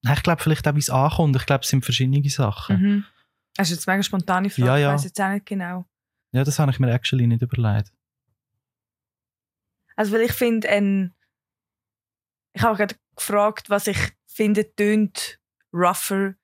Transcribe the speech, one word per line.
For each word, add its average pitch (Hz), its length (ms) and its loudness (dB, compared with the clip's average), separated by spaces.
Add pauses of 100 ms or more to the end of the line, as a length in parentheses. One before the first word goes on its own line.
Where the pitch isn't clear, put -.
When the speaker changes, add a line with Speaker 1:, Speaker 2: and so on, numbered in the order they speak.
Speaker 1:
Nein, 135 140 2
ich - 60 -6
glaub, 170 180 0
vielleicht 156 260 0
auch, 147 60 2
wie 151 60 2
es - 100 -2
ankommt. 139 460 2
Ich 127 100 -2
glaub, 139 160 0
es - 80 -6
sind 131 160 0
verschiedene 135 420 0
Sachen. 139 540 0
Speaker 2:
Mhm. 202 240 2 (480)
Das 185 160 0
ist 170 80 -4
jetzt - 100 -8
eine 190 100 0
mega 202 60 0
spontane 190 460 -2
Frage. 123 180 0
Speaker 1:
Ja, 135 100 4
ja. 143 120 2
Speaker 2:
Ich 143 60 2
weiss 143 80 -2
jetzt - 180 -6
auch 190 80 0
nicht 202 160 -4
genau. 180 400 -8 (460)
Speaker 1:
Ja, 127 120 2
das 139 140 0
habe 139 140 2
ich - 80 -4
mir 127 120 2
actually 120 360 0
nicht 117 160 2
überlegt. 110 500 -2 (2000)
Speaker 2:
Also, 208 180 0
weil 226 80 2
ich 240 100 2
finde, 233 380 0
ähm, 196 440 0 (1400)
ich 190 100 -4
habe 220 140 2
gerade 202 180 -2 (200)
gefragt, 208 540 -2
was 202 160 0
ich 202 140 -2 (260)
finde, 214 480 0
tönt 208 680 0 (320)
rougher. 190 720 -2